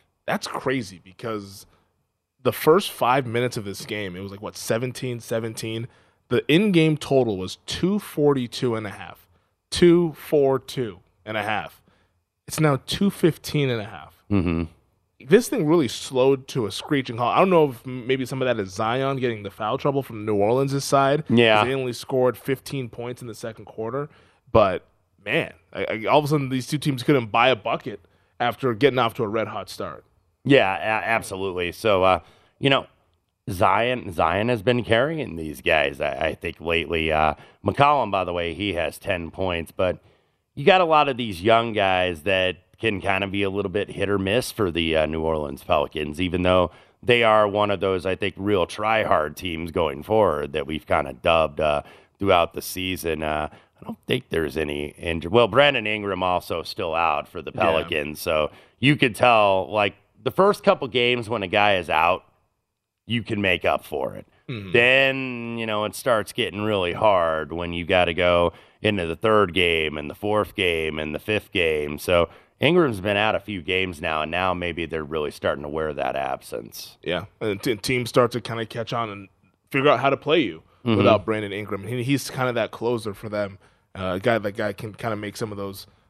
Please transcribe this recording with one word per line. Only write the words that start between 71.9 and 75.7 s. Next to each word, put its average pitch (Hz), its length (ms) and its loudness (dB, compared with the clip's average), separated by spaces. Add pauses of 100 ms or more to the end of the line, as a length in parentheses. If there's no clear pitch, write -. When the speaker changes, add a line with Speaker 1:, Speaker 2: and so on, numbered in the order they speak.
Speaker 2:
So 87 300 2 (320)
Ingram's 135 400 2
been 101 160 0
out 104 180 2
a 90 60 -2
few 98 220 -10
games 92 380 -2
now, 78 220 -2
and 78 80 -6
now 90 240 0
maybe 85 320 -4
they're 80 160 -6
really 76 280 -6
starting 76 320 -4
to 73 60 -8
wear 78 260 -4